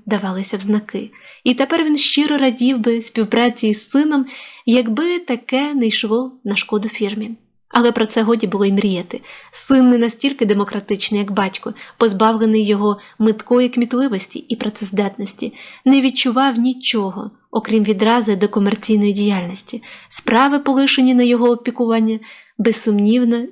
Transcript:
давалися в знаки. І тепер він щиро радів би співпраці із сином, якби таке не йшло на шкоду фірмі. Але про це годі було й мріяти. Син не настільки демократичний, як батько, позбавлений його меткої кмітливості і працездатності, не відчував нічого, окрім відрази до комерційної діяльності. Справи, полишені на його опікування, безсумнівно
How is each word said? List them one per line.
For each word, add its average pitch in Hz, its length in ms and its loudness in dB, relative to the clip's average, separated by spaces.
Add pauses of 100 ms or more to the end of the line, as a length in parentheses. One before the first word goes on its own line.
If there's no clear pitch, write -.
давалися 196 500 -4
в 190 40 -10
знаки. 208 500 -4 (340)
І 247 100 2
тепер 320 300 0
він 302 120 2
щиро 294 420 0
радів 262 400 2
би 226 240 0
співпраці 226 680 -2
із 214 220 -4
сином, 285 360 2 (400)
якби 254 520 0
таке 240 560 -4
не 240 120 0
йшло 220 460 -2 (120)
на 202 120 -4
шкоду 214 320 -4
фірмі. 214 420 -6 (460)
Але 240 160 2
про 226 140 -2
це 226 160 -2
годі 226 240 0
було 196 180 -2
й 196 80 0
мріяти. 190 480 -2 (320)
Син 254 380 2
не 240 80 4
настільки 233 480 -2
демократичний, 202 760 -2
як 202 120 -4
батько, 190 420 -4 (240)
позбавлений 220 680 2
його 208 340 0 (180)
меткої 220 500 2
кмітливості 240 680 -2
і - 180 -6
працездатності, 202 960 -6 (320)
не 269 160 6
відчував 262 580 0
нічого, 214 720 -2 (200)
окрім 214 340 0
відрази 214 520 2
до 196 120 0
комерційної 208 640 0
діяльності. 196 720 -4 (260)
Справи, 277 500 0
полишені 269 560 2
на 247 80 4
його 240 280 4
опікування, 226 680 0 (400)
безсумнівно 226 920 2